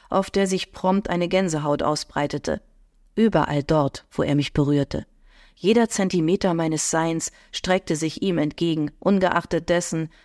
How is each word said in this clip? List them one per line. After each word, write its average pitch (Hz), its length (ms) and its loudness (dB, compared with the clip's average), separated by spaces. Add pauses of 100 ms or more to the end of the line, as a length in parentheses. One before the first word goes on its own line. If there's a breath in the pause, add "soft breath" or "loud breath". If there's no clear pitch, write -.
auf - 220 0
der 196 160 2
sich 185 240 -4
prompt 196 400 0
eine 175 160 -2
Gänsehaut 156 560 0
ausbreitete. - 800 -4 (560)
Überall 156 480 2
dort, 147 480 0
wo - 100 -2
er 143 140 0
mich 143 160 0
berührte. 143 520 0 (540 soft breath)
Jeder 220 300 4
Zentimeter 185 640 0
meines 160 380 -2
Seins 165 420 -2 (180 soft breath)
streckte 185 460 -2
sich 156 240 -4
ihm 185 160 0
entgegen, 156 600 -2
ungeachtet 180 720 0
dessen, 170 400 -2 (140)